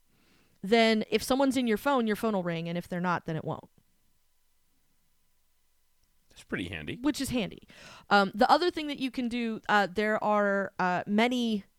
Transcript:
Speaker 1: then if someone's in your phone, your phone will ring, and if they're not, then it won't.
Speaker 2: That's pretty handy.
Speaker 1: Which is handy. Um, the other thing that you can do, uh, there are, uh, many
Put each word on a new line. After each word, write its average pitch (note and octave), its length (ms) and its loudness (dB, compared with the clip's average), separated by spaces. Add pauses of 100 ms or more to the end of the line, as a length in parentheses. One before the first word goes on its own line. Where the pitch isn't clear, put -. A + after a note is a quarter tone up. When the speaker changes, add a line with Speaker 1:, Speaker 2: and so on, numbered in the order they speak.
(640)
Speaker 1:
then A3 460 4
if A3 140 0
someone's C4+ 340 2
in B3+ 120 0
your G#3 80 2
phone, C4 320 2
your G#3 80 0
phone A3 180 -2
will F#3 80 0
ring, E3+ 260 -4
and E3+ 80 -4
if E3+ 120 -8
they're F3+ 120 -6
not, F3 260 -2
then D#3+ 100 -6
it - 80 -8
won't. - 240 -10 (2500)
Speaker 2:
That's - 140 -20
pretty G2+ 240 -6
handy. F2 320 -10
Speaker 1:
Which C#4+ 200 -2
is A#3+ 100 -6
handy. G#3+ 320 -6 (480)
Um, G3 240 4
the G#3 160 4
other D#4 200 4
thing D#4 180 -6
that C#4+ 100 -8
you C4 120 -4
can B3 180 -4
do, A3+ 400 -4
uh, G3+ 240 4
there G#3+ 300 -2
are, G3+ 560 0
uh, F3+ 280 0
many A3+ 580 0 (140)